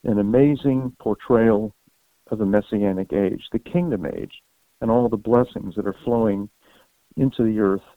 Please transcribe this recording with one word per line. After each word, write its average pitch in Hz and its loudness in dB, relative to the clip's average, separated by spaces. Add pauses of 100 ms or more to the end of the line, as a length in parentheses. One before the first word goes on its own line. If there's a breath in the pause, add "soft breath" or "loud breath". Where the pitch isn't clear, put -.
an 107 0
amazing 131 0
portrayal 110 0 (560)
of 107 -4
the 110 0
Messianic 101 0
age, 98 -2
the 113 -4
kingdom 156 -4
age, - -10 (380)
and 117 -4
all 120 2
the 110 -2
blessings 107 -2
that 101 -4
are 98 -6 (100)
flowing 107 0 (720 soft breath)
into 127 0
the 110 0
earth 98 2 (160)